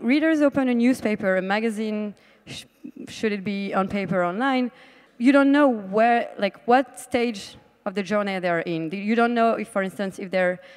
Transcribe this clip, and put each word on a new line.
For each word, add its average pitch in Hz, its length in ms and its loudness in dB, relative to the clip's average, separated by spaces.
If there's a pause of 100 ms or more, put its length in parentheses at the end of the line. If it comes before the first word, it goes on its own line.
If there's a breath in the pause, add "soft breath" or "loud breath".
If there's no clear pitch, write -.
readers 302 400 2
open 269 280 2
a 240 60 0
newspaper, 214 640 0
a 185 40 0
magazine, 214 720 -4 (320 soft breath)
sh-, - 200 -16 (420)
should - 240 -4
it 196 120 -6
be 196 300 -4
on 196 140 0
paper 190 340 -2
or 175 40 0
online, 247 460 -2 (460 loud breath)
you 254 160 4
don't 277 180 6
know 285 160 6
where, 220 720 2
like, 202 300 -4
what 262 320 2
stage 240 580 -4 (280)
of 190 100 -6
the 202 80 -2
journey 202 360 -2
they're 170 200 0
in. 160 320 -4
You 202 240 -2
don't 233 180 2
know 226 200 2
if, 208 160 -6
for 196 120 -4
instance, 190 380 -6
if 196 100 -10
they're, 180 300 0 (180 loud breath)